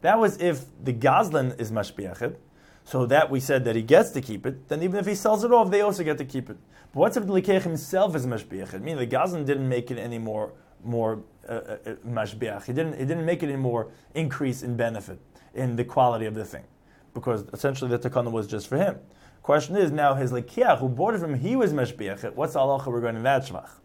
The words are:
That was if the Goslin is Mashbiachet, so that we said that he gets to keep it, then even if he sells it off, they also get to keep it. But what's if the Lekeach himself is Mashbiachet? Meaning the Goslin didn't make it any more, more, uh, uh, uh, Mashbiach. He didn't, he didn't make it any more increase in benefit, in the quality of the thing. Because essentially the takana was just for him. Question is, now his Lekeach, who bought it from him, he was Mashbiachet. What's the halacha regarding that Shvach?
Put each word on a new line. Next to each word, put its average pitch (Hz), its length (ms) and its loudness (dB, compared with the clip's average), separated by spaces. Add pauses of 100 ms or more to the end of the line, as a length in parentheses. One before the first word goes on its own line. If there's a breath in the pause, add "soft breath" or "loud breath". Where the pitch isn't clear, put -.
That 202 180 4
was 214 200 4
if 160 260 0 (180)
the 127 100 -2
Goslin 135 640 4
is 110 120 -6
Mashbiachet, 101 640 -6 (480 soft breath)
so 127 200 -2
that 143 260 4
we 135 100 0
said 131 240 0
that 113 100 0
he 113 80 0
gets 151 280 8
to 135 100 -6
keep 110 260 -8
it, 135 220 -8
then 151 120 -2
even 180 160 -2
if 196 100 -2
he 202 100 -2
sells 214 260 2
it 233 100 4
off, 220 200 6
they 202 80 4
also 190 240 0
get 151 140 0
to 143 60 -6
keep 131 240 -6
it. 107 80 -14 (360 soft breath)
But 135 80 0
what's 202 160 4
if 208 100 -2
the 196 60 -2
Lekeach 190 300 4
himself 170 520 0
is 131 120 -2
Mashbiachet? 98 540 -8
Meaning 147 180 -6
the 123 80 -2
Goslin 151 380 0
didn't 135 240 0
make 123 220 -2
it 123 80 -6
any 117 200 -8
more, 107 340 -6 (320 soft breath)
more, 113 400 -2 (240)
uh, - 40 -6
uh, 110 320 -8
uh, 110 100 -10 (120)
Mashbiach. 107 580 -6
He 127 80 -8
didn't, 156 200 -2
he 131 120 -6
didn't 160 220 -2
make 170 160 0
it 156 60 -2
any 139 80 -4
more 117 320 -2 (260 loud breath)
increase 135 480 -2
in 120 140 -4
benefit, 110 420 -4 (340 soft breath)
in 123 220 -2
the 120 100 0
quality 120 420 2
of 107 80 -6
the 107 100 -6
thing. 76 180 -14 (500 soft breath)
Because 110 400 -4
essentially 135 380 -2
the 120 80 0
takana 120 320 -2
was 110 160 -2
just 104 220 -8
for 127 80 -2
him. 185 220 0 (440 soft breath)
Question 147 320 2
is, 190 160 4
now 143 240 4
his 131 160 0
Lekeach, 139 480 2
who 131 100 0
bought 160 260 0
it 208 40 -2
from 165 160 -2
him, 127 60 -2
he 202 160 0
was 214 160 2
Mashbiachet. 113 600 -4
What's 156 180 -2
the 151 80 0
halacha 135 320 0
regarding 117 320 -2
that 135 220 2
Shvach? 101 240 -12 (140)